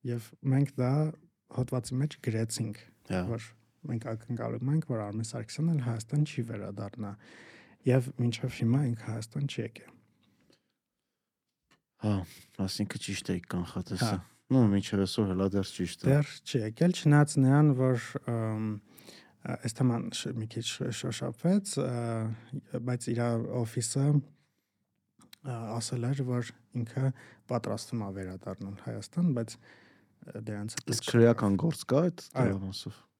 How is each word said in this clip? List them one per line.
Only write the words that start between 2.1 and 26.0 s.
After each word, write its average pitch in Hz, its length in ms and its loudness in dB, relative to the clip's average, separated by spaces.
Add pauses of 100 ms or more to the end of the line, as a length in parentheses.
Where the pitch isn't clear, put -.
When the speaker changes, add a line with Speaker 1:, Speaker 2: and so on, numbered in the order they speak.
Speaker 1:
գրեցինք, 110 640 -4 (240)
Speaker 2:
Հա։ 92 180 -2
Speaker 1:
որ 110 240 -4 (380)
մենք 117 220 -6
ակնկալում 117 680 -4
ենք, 156 160 0
որ 113 140 -2
Արմեն 110 260 -4
Սարգսյանն 139 420 -4
էլ 147 140 0
Հայաստան 117 400 0
չի 135 200 -4
վերադառնա։ 101 680 -8 (760)
Եվ 127 260 6
մինչև 120 380 -2
հիմա 117 320 2
ինքը 117 240 -2
Հայաստան 113 400 -6
չի - 140 -4
եկել։ - 340 -10 (2000)
Speaker 2:
Հա, 107 160 2 (400)
այսինքն 98 460 -4
ճիշտ - 300 -6
էիք 87 160 -4
կանխատեսել։ 92 600 -2
Speaker 1:
Հա։ 98 80 0 (280)
Speaker 2:
Ну, 131 160 6
մինչև 101 400 4
այսօր 101 240 2
հլա 95 220 2
դեռ 98 220 0
ճիշտ - 280 -4
է։ - 100 0
Speaker 1:
Դեռ 143 200 4 (100)
չի - 220 -2
եկել, 113 340 2
չնայած 147 400 6
նրան, 139 380 6
որ, 127 320 2 (160)
ըմ, 110 480 -2 (760)
Ա, - 100 -6
այս 117 200 -8
թեման 123 340 2
շ-, - 240 -6
մի 113 160 -6
քիչ 117 160 -6
շ-, - 260 -4
շոշափվեց, 131 880 0
ա, 135 140 0 (880)
բայց 123 300 -4
իրա 120 220 0 (240)
օֆիսը, 123 540 0
ա, - 1500 -4 (120)
ասել 117 340 -4